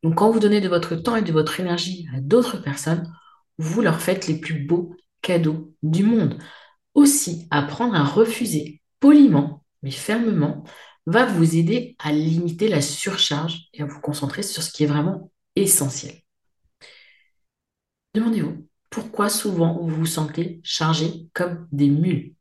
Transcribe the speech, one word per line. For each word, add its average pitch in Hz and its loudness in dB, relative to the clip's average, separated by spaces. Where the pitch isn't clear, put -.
Donc, 165 0
quand 208 4
vous 226 2
donnez 208 4
de 190 -2
votre 170 -2
temps 226 -2
et 220 0
de 175 -2
votre 156 0
énergie 175 -4
à 131 -6
d'autres 202 2
personnes, 165 -4
vous 165 -2
leur 170 2
faites 185 -2
les 160 -2
plus 147 -6
beaux 175 -2
cadeaux 160 -2
du 165 0
monde. 214 2
Aussi, 277 2
apprendre 190 0
à 151 4
refuser 190 0
poliment, 262 6
mais 135 -8
fermement, 208 -2
va 220 4
vous 165 2
aider 185 0
à 151 -4
limiter 165 0
la 170 2
surcharge - -4
et - -10
à 147 -4
vous - -12
concentrer 143 -6
sur - -8
ce - -8
qui - -2
est 151 2
vraiment 147 -2
essentiel. - -2
Demandez-vous 220 -2
pourquoi 214 -4
souvent 170 0
vous 165 -6
vous 160 -2
sentez 160 -6
chargé 160 -2
comme 175 -6
des 143 2
mules. 160 0